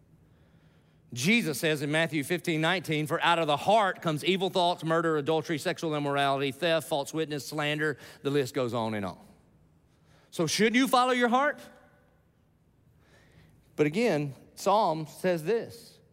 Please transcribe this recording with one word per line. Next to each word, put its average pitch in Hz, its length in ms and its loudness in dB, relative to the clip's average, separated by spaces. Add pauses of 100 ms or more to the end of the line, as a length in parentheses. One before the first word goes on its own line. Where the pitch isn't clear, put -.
(1120)
Jesus 156 480 0
says 156 240 0
in 147 80 -2
Matthew 156 320 0
fifteen - 360 -2
nineteen, 160 460 -2
"For 160 160 -2
out 170 160 4
of 165 80 0
the 147 120 2
heart 196 440 2
comes 151 240 -2
evil 185 240 2
thoughts, 175 340 0
murder, 160 340 2
adultery, 156 420 0
sexual 165 340 -4
immorality, 139 580 0
theft, 160 380 -2
false 139 240 -4
witness, 151 320 -4
slander." 151 540 -2 (240)
The 139 80 0
list 139 240 0
goes 123 180 0
on 113 220 -2
and 101 100 -4
on. 87 140 -10 (1120)
So 165 160 -2
should 214 280 2
you 262 120 4
follow 254 240 4
your 247 180 2
heart? 285 300 2 (2250)
But 151 100 2
again, 151 480 0 (220)
Psalm 185 500 0 (140)
says 175 240 0
this, 190 560 -6 (140)